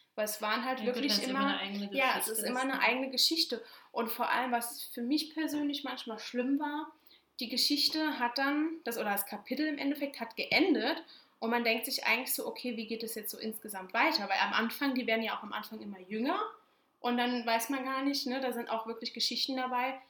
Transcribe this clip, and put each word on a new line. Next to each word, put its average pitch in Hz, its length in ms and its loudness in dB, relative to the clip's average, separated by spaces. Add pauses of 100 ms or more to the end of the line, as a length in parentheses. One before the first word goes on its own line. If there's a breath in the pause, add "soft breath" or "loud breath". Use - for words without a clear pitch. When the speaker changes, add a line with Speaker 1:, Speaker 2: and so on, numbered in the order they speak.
(160 soft breath)
Speaker 1:
Weil 214 100 0
es - 160 -4
waren 220 220 2
halt 254 160 -2
Speaker 2:
Ja, 214 60 -4
gut, 240 100 2
Speaker 1:
wirklich 226 120 0
Speaker 2:
wenn's 214 180 2
immer 262 140 0
Speaker 1:
immer, - 80 4
Speaker 2:
eine - 100 0
eigene 202 320 -4
Speaker 1:
ja, 262 280 4
es - 80 0
Speaker 2:
Geschichte 220 60 -2
Speaker 1:
ist 208 120 -2
immer 247 160 0
Speaker 2:
ist, - 20 0
Speaker 1:
eine 269 120 0
Speaker 2:
ne? - 60 -2
Speaker 1:
eigene 254 300 2
Geschichte. 262 520 2 (280 loud breath)
Und 220 200 -2
vor - 200 0
allem, 240 220 2
was - 320 -2
für - 180 -8
mich 285 320 0
persönlich 294 500 -2
manchmal 247 340 -6
schlimm 254 420 0
war, 294 320 -4 (480 loud breath)
die 240 80 -4
Geschichte 285 720 2
hat 240 180 2
dann, 302 460 2
das, 233 140 -4
oder 214 120 0
das 196 160 0
Kapitel 262 400 -2
im 294 120 -2
Endeffekt 277 420 -2
hat - 160 -8
geendet 262 680 4 (380 loud breath)
und 226 100 0
man 240 140 4
denkt 233 200 2
sich - 220 -2
eigentlich 240 260 2
so, - 140 -2
„Okay, 233 300 -4
wie 220 100 -6
geht 226 160 -4
es 220 140 -6
jetzt 208 160 -6
so 208 60 -12
insgesamt 208 540 -8
weiter?“ 233 360 2
Weil 190 120 2
am 202 120 2
Anfang, 233 420 2
die 247 140 -2
werden 226 160 2
ja 208 120 -2
auch - 60 -10
am 208 100 -10
Anfang 214 280 -8
immer 202 180 -10
jünger 220 420 0 (600 soft breath)
und 240 180 2
dann 247 260 2
weiß 226 260 2
man 262 140 0
gar 269 180 0
nicht, 277 260 0
ne, 254 120 0
da 240 120 0
sind - 180 -4
auch 226 160 -2
wirklich 233 280 -6
Geschichten 240 420 0
dabei. 254 540 0